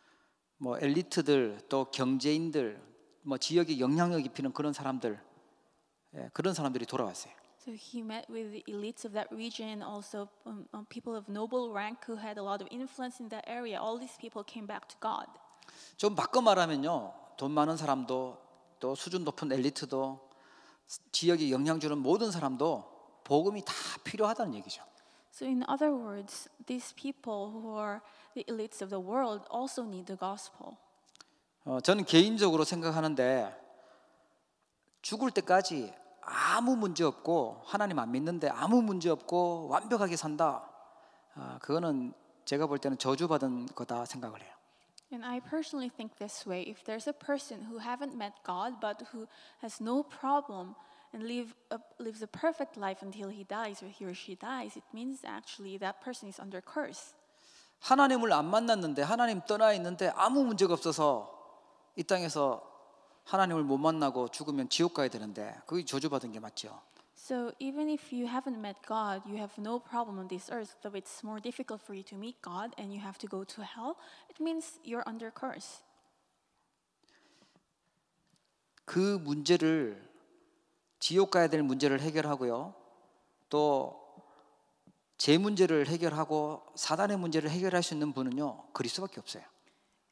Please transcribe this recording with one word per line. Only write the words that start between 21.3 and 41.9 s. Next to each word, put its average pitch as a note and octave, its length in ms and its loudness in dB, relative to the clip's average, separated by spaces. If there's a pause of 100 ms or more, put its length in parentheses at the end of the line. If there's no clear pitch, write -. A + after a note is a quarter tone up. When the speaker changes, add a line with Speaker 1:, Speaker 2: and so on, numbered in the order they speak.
Speaker 1:
영향 D3 300 4
주는 D3 160 2
모든 F#3+ 340 4
사람도 C#3+ 640 0 (300)
복음이 F#3 400 4
다 - 80 -6 (320)
필요하다는 G#3+ 500 0
얘기죠. - 260 -12 (480)
Speaker 2:
So - 160 -12
in B3+ 240 0
other D4 240 2
words, G3+ 560 -8 (160)
these B3 300 -8
people G#3+ 560 -6
who A3 260 -10
are G#3 220 -4 (340)
the - 140 -8
elites A3 340 -6
of G3 80 -6
the F#3+ 140 -4
world G#3+ 500 -2
also B3+ 300 -4
need F#3 220 -8
the F#3+ 120 -8
gospel. G3 600 -8 (880)
Speaker 1:
어, C3 160 -2
저는 F#3+ 240 4
개인적으로 F3+ 580 8
생각하는데 D3+ 920 2 (1500)
죽을 A3+ 300 -2
때까지 F3+ 640 2 (280)
아무 A#3+ 540 4
문제 F#3+ 280 2
없고 D3 640 2
하나님 G3+ 340 0
안 A#2 120 -2
믿는데 D#3 380 0
아무 E3 320 4
문제 F#3+ 280 2
없고 E3+ 580 0
완벽하게 F#3+ 480 2
산다. D3+ 540 0 (640)
아, B2+ 260 -12
그거는 C#3+ 520 0 (320)